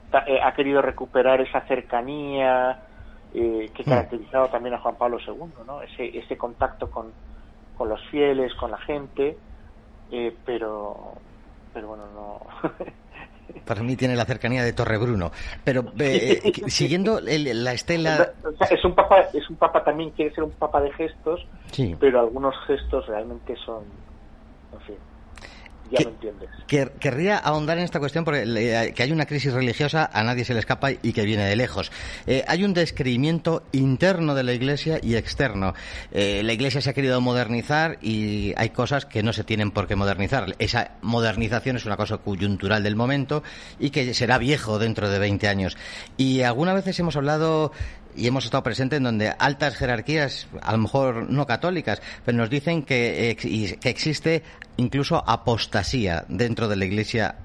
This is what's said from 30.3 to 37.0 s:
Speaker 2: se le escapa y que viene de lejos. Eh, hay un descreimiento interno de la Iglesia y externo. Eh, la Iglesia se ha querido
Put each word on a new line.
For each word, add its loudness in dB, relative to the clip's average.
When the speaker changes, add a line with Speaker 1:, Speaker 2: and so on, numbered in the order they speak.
Speaker 2:
se -2
le 2
escapa 0
y -2
que 0
viene 2
de 2
lejos. -2
Eh, 2
hay 2
un 2
descreimiento 0
interno 4
de 2
la 2
Iglesia 0
y 2
externo. 0
Eh, 2
la 2
Iglesia 0
se 0
ha 0
querido 2